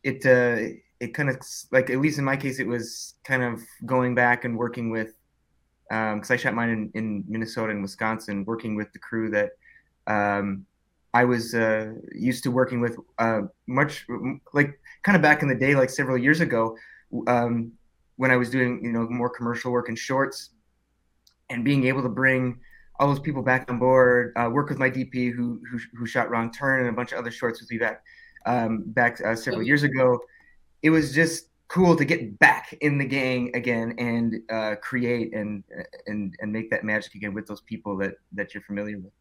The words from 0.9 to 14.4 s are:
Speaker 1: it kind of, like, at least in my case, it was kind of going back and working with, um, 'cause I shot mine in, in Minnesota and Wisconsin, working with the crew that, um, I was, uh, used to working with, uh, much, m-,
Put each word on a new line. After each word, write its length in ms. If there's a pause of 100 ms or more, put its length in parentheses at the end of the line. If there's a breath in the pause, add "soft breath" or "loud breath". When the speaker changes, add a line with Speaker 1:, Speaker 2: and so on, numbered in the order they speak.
Speaker 1:
it 140
kind 140
of, 100 (340)
like, 180
at 100
least 180
in 60
my 120
case, 220
it 80
was 480 (100)
kind 180
of 180 (240)
going 300
back 300
and 120
working 340
with, 240 (760)
um, 300
'cause 100
I 60
shot 180
mine 160
in, 240
in 340
Minnesota 440
and 100
Wisconsin, 640
working 300
with 180
the 60
crew 320
that, 200 (560 soft breath)
um, 600 (480)
I 100
was, 300
uh, 400 (180)
used 320
to 60
working 300
with, 180 (200)
uh, 240 (240)
much, 420
m-, 320 (120)